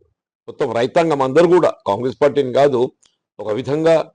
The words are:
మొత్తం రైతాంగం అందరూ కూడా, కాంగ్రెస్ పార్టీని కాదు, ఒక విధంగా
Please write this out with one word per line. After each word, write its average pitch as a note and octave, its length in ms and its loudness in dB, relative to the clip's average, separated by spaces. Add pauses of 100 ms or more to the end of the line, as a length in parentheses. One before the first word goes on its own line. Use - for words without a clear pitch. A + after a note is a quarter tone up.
(440)
మొత్తం B2+ 280 -6
రైతాంగం C#3 500 0
అందరూ D3 260 4
కూడా, E3+ 220 2 (160)
కాంగ్రెస్ A#2 340 -4
పార్టీని C3 340 0
కాదు, C3 280 2 (560)
ఒక G#2 140 -8
విధంగా D#3 440 0 (180)